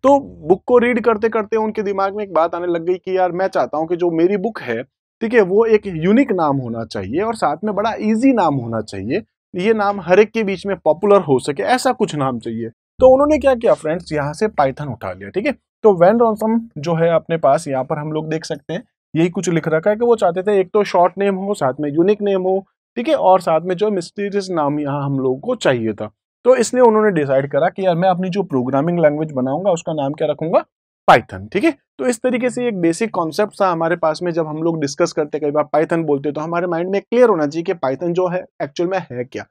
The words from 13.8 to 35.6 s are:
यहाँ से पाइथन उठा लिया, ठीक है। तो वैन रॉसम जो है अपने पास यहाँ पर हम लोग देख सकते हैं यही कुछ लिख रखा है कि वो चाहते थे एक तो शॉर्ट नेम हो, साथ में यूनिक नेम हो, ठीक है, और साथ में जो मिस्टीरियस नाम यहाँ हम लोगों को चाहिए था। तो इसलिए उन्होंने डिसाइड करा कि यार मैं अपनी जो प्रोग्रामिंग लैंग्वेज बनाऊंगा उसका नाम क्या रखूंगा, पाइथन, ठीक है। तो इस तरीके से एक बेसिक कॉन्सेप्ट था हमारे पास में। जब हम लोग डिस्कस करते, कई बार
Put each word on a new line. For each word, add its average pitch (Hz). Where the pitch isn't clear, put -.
यहाँ 147
से 214
पाइथन 147
उठा 104
लिया, 98
ठीक 202
है। 285
तो 208
वैन 185
रॉसम 220
जो 160
है 165
अपने 165
पास 151
यहाँ 131
पर 147
हम 151
लोग 156
देख 156
सकते 156
हैं 208
यही 165
कुछ 185
लिख 165
रखा 160
है 214
कि 240
वो 233
चाहते 185
थे 202
एक 180
तो 208
शॉर्ट 185
नेम 196
हो, 196
साथ 135
में 147
यूनिक 190
नेम 196
हो, 190
ठीक 240
है, 320
और 185
साथ 165
में 180
जो 208
मिस्टीरियस 196
नाम 147
यहाँ 139
हम 139
लोगों 131
को 240
चाहिए 120
था। 107
तो 254
इसलिए 247
उन्होंने 214
डिसाइड 139
करा 156
कि 190
यार 175
मैं 185
अपनी 185
जो 196
प्रोग्रामिंग 139
लैंग्वेज 156
बनाऊंगा 139
उसका 165
नाम 143
क्या 156
रखूंगा, 160
पाइथन, 107
ठीक 208
है। 320
तो 254
इस 247
तरीके 254
से 247
एक 202
बेसिक 170
कॉन्सेप्ट 185
था 185
हमारे 165
पास 160
में। 175
जब 160
हम 151
लोग 165
डिस्कस 143
करते, 151
कई 147
बार 147